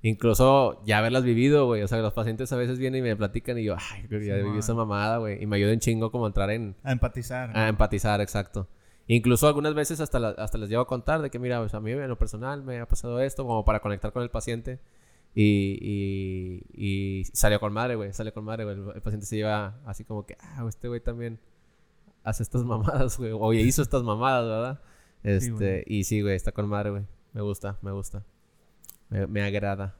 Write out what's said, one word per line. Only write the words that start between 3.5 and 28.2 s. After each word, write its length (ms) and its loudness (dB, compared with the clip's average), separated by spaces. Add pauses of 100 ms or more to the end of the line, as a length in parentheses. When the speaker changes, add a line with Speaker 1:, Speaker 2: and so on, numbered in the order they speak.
Speaker 1:
y 60 -2
yo, 140 0
"Ay, 300 -10
güey, 160 -4
ya 120 -2
Speaker 2:
Simón. 160 2
Speaker 1:
viví 80 0
esa 120 0
mamada, 460 0
güey". 240 -4
Y 40 -4
me 100 2
ayuda 180 6
un 40 2
chingo 320 0
como 140 -2
a 40 0
entrar 220 0
en 320 -4
Speaker 2:
A 100 -2
empatizar, 580 -2
Speaker 1:
a 20 -10 (120)
Speaker 2:
¿no? 40 4
Speaker 1:
empatizar, 540 2
exacto. 440 -4 (420)
Incluso 380 6
algunas 280 2
veces 260 -2
hasta 180 -2
la... 120 0
hasta 260 -4
les 140 -4
llego 100 2
a 60 0
contar 340 -2
de 80 -4
que, 100 -8
"Mira, 220 -2
pues 140 -4
a 60 -6
mí 120 -6
en 160 -4
lo 100 -6
personal 440 -2
me 180 -8
ha 80 -10
pasado 320 0
esto", 260 -2
como 200 0
para 140 4
conectar 320 -4
con 100 -4
el 80 -6
paciente. 500 -6 (540)
Y, 480 4
y, 800 -6 (580)
y 40 -4 (100)
salió 260 4
con 140 -4
madre, 200 -2
güey. 200 -4
Salió 180 -8
con 120 -10
madre, 200 -6
güey. 120 -6
El, 180 -10
el 80 -14
paciente 240 -4
se 100 -6
lleva 480 -2
así 200 -10
como 200 -8
que, 160 -16
"Ah, 260 -10
este 220 -8
güey 120 -6
también 380 -6 (840)
hace 180 -2
estas 220 -2
mamadas, 540 2
güey. 160 -4
O 180 4
hizo 300 6
estas 200 2
mamadas, 460 2
¿verdad?". 320 -2 (440)
Speaker 2:
Sí, 60 2
Speaker 1:
Este, 220 4
Speaker 2:
güey. 340 0
Speaker 1:
y 180 0
sí, 180 0
güey, 140 2
está 160 0
con 160 -2
madre, 200 -2
güey. 140 -4 (320)
Me 80 -6
gusta, 400 -4
me 100 -8
gusta. 320 -8 (880)